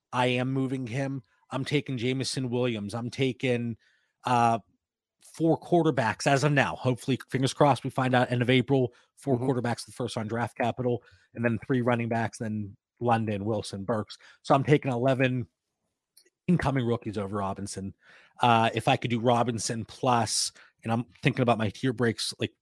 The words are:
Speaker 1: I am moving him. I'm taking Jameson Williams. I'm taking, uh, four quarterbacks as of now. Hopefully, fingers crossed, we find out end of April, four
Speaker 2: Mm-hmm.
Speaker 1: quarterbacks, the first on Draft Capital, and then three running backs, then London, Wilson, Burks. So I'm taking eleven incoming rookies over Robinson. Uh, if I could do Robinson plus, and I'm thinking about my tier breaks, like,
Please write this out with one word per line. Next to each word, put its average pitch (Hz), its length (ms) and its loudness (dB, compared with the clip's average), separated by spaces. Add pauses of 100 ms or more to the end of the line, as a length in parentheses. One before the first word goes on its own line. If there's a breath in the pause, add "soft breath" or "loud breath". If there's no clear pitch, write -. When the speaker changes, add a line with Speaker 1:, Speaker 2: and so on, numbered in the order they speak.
(120)
Speaker 1:
I 127 140 2
am 127 260 0
moving 131 340 -2
him. 135 360 -6 (280)
I'm 131 140 -4
taking 139 320 -2
Jameson 127 540 -4
Williams. 113 440 -2
I'm 120 160 -8
taking, 120 640 -2 (480)
uh, 117 340 4 (640)
four 156 360 0
quarterbacks 135 680 0
as 139 180 4
of 151 80 2
now. 104 240 2
Hopefully, 127 420 0 (120)
fingers 131 240 0
crossed, 139 280 4
we 127 80 -4
find 127 240 0
out 123 160 2
end 123 120 0
of 117 80 4
April, 131 420 2 (240 soft breath)
four 135 200 0
Speaker 2:
Mm-hmm. 127 120 -2
Speaker 1:
quarterbacks, 120 380 -2
the - 60 -18
first - 260 -6
on 110 100 -4
Draft 113 300 -4
Capital, 120 440 -2 (320 soft breath)
and 117 100 -4
then 117 220 0
three 127 140 2
running 117 280 0
backs, 113 300 -2
then 107 380 -6 (240)
London, 110 440 0
Wilson, 104 400 -6
Burks. 110 340 -6 (240 soft breath)
So 151 120 2
I'm 139 100 2
taking 139 260 4
eleven 127 560 0 (1040)
incoming 139 360 2
rookies 113 320 -2
over 101 200 -4
Robinson. 98 580 -8 (480 soft breath)
Uh, 117 320 6
if 123 140 -2
I 127 80 4
could 123 140 -6
do 113 100 0
Robinson 117 640 0
plus, - 680 0 (300 soft breath)
and 110 100 -4
I'm 117 140 -2 (160)
thinking 139 200 2
about 117 160 4
my 107 120 0
tier 131 220 -2
breaks, 113 460 -2
like, 110 240 -4